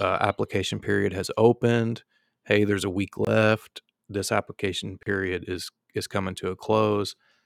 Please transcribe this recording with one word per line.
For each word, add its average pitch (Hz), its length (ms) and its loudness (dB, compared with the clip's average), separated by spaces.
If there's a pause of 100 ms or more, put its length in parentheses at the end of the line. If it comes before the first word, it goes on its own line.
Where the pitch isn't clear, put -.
uh, 95 200 0
application 101 600 -2
period 101 320 0
has 92 240 -6
opened. 117 640 4 (420)
Hey, 104 200 4
there's 101 200 0
a 98 60 -2
week 92 260 -4
left. 110 640 2 (280)
This 98 240 -4
application 101 640 -4
period 95 500 -4
is, 90 220 -6 (240)
is 101 140 -6
coming 95 280 -4
to 95 140 -6
a 95 60 -6
close." 107 580 0 (320)